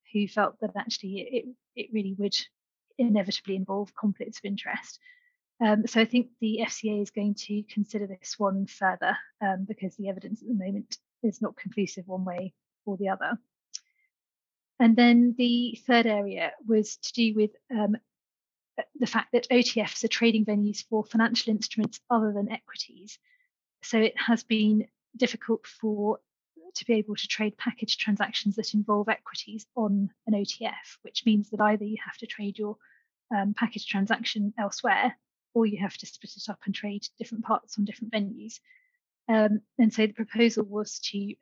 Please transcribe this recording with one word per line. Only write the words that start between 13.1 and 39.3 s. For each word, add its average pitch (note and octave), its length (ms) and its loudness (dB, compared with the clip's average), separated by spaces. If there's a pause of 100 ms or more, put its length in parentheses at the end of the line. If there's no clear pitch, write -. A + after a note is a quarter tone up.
And A3+ 160 8
then A#3+ 420 8
the A#3+ 480 0
third A#3 200 6
area G3 460 -2 (140)
was G#3+ 300 2
to - 160 -10
do A3+ 220 2
with, G#3+ 160 2 (220)
um, G#3 240 0 (1040)
the B3 80 0
fact - 260 -2
that A#3+ 200 2
O B3 100 8
T - 180 0
Fs - 220 -4
are A3+ 60 0
trading A3 360 4
venues G#3 460 0
for G#3+ 140 0
financial A3+ 480 2
instruments G#3+ 480 -2 (100)
other A3 220 2
than G3+ 180 -2
equities. - 720 -14 (640)
So A3+ 160 2
it A3 180 2
has A#3 240 2
been G#3+ 460 4 (280)
difficult - 520 -2
for, G#3+ 500 -2 (560)
to - 100 -10
be A#3 100 2
able G#3+ 200 0
to - 140 -8
trade G#3+ 280 -2
package - 400 -4
transactions G3+ 600 -2
that G#3+ 180 -4
involve G#3 340 2
equities - 560 -6 (120)
on G3+ 340 2 (160)
an G#3+ 80 2
O G3+ 80 0
T A3 240 -6
F, - 360 -10
which - 220 -8
means G#3 260 4
that G#3 100 -4
either G#3 240 4
you G#3+ 200 -6
have - 140 -14
to A#3 80 -14
trade G3+ 320 -8
your, G#3+ 180 -6 (560)
um, G3+ 240 0
package A3 300 -2
transaction G#3 720 -2
elsewhere, G#3 580 0 (380)
or A3+ 120 4
you G3+ 120 -2
have F#3+ 180 -4
to - 80 -14
split - 320 -18
it G#3 140 -12
up F#3+ 160 -8
and G3 80 -4
trade G#3 320 -8 (100)
different A3+ 280 -10
parts - 340 -2
on G3+ 60 2
different G#3 280 -8
venues. G#3 460 -6 (680)
Um, G#3+ 320 4 (180)